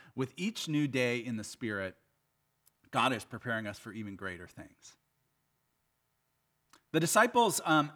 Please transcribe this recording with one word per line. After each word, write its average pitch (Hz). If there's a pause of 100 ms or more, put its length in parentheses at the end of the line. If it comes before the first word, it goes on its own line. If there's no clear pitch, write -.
(160)
With 127
each 190
new 147
day 123
in 117
the 107
Spirit, 101 (960)
God 127
is 113
preparing 110
us 104
for 113
even 101
greater 90
things. - (2000)
The 160
disciples, 233
um, 151